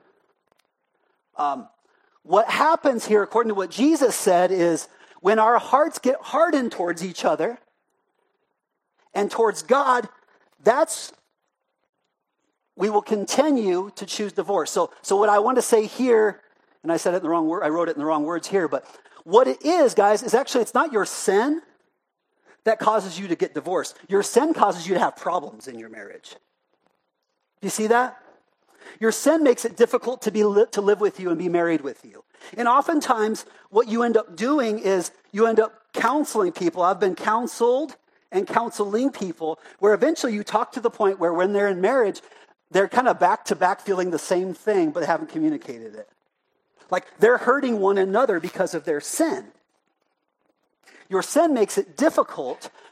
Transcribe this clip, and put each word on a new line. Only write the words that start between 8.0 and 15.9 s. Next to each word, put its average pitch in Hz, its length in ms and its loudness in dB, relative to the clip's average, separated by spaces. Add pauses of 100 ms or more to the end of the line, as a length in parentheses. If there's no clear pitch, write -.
and 202 180 -2
towards 220 320 0
God, 254 440 2 (560)
that's, 269 480 0 (1600)
we 196 140 -2
will 208 120 2
continue 208 920 0
to 202 100 -12
choose 202 280 -8
divorce. 175 380 -2
So, 180 200 -2 (100)
so 196 160 0
what 208 120 4
I 208 100 6
want 247 180 2
to 233 40 2
say 220 260 2
here, 220 540 0 (420)